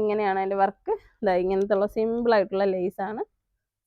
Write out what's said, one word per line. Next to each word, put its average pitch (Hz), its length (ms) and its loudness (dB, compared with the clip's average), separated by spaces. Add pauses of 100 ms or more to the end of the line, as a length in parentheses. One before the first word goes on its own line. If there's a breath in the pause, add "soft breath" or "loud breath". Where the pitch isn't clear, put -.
ഇങ്ങനെയാണ് 208 400 0
അതിൻ്റെ 190 220 -2
വർക്ക്. 202 320 -2 (260 soft breath)
ഇതാ 190 140 2 (100)
ഇങ്ങനത്തെ 196 320 0
ഉള്ള 202 180 0
സിമ്പിൾ 233 420 0
ആയിട്ടുള്ള 196 380 0
ലേസ് 185 340 -4
ആണ്. 226 160 -8 (640)